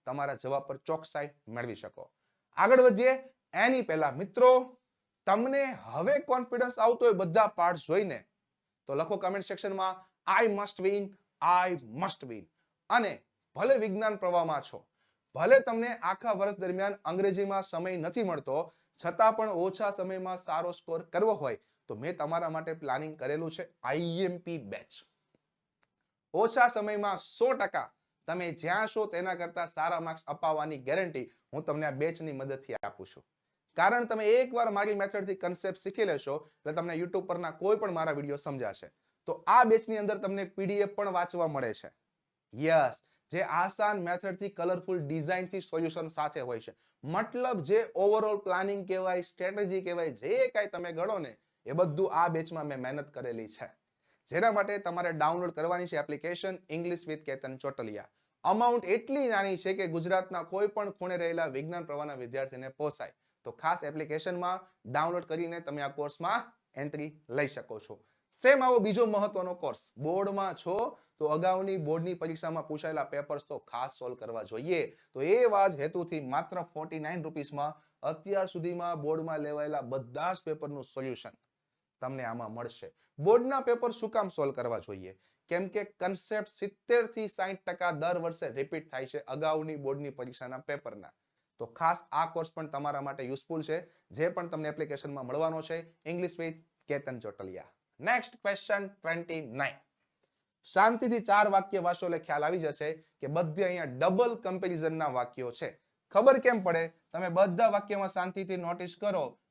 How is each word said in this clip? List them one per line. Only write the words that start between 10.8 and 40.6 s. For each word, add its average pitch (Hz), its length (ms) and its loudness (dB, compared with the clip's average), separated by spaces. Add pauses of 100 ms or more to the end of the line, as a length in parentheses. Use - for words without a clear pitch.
win, 202 320 0 (500)
I 180 80 -2
must 131 560 -8
win." 110 140 -12 (460)
અને 208 320 2 (320)
ભલે 247 220 4
વિજ્ઞાન 214 400 0
પ્રવાહમાં 170 460 0
છો, - 240 -16 (480)
ભલે 220 260 8
તમને 233 340 -2
આખા 190 380 -2
વર્ષ 196 220 0
દરમિયાન 185 400 -2 (100)
અંગ્રેજીમાં 196 580 0
સમય 185 340 -6
નથી 170 260 -4
મળતો, 160 520 -2 (300)
છતાં 220 320 4
પણ 220 120 0
ઓછા 190 420 0
સમયમાં 185 460 -4
સારો 170 360 -4
સ્કોર 165 300 -6
કરવો 208 320 2
હોય, 131 240 -2 (300)
તો 120 60 -8
મેં 147 220 -6
તમારા 160 340 -2
માટે 160 240 -4
પ્લાનિંગ 156 440 -4
કરેલું 151 320 -2
છે 165 180 -10 (140)
આઈ 165 380 -2
એમ 180 180 0
પી 170 200 -8
બેચ. 107 280 -12 (1500)
ઓછા 226 340 6
સમયમાં 208 480 0
સો - 360 0
ટકા 185 400 -2 (340)
તમે 170 260 -4
જ્યાં 185 340 0
છો 214 200 -2
તેના 180 280 -4
કરતાં 175 320 -6
સારા 165 340 -2
માર્ક્સ 160 260 -8
અપાવવાની 151 520 -2
ગેરંટી 143 520 -2 (220)
હું 156 120 -6
તમને 151 220 -2
આ 147 40 -2
બેચની 156 420 -4
મદદથી 135 420 -8
આપું 98 320 -10
છું. - 180 -20 (520)
કારણ 220 280 4
તમે 220 220 -2
એકવાર 233 440 4
મારી 208 240 0
મેથડથી 196 400 -2
કોન્સેપ્ટ 185 440 -4
શીખી 202 260 -2
લેશો, 147 320 -2
એટલે - 360 -10
તમને 170 220 -2
YouTube 180 280 -2
પરના 175 280 -4
કોઈ 202 260 2
પણ 214 140 -2
મારા 160 220 0
વીડિયો 143 240 -4
સમજાશે. 123 540 -6 (360)
તો - 200 -6
આ 240 180 10
બેચની 220 340 4
અંદર 208 200 -2
તમને 196 260 -2
પી 190 220 -6